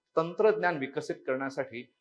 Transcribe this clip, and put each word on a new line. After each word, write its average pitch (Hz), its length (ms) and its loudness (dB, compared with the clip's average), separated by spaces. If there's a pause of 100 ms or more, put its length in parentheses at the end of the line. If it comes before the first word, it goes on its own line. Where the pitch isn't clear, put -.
(160)
तंत्रज्ञान 175 600 2
विकसित 143 380 -6
करण्यासाठी 135 880 -6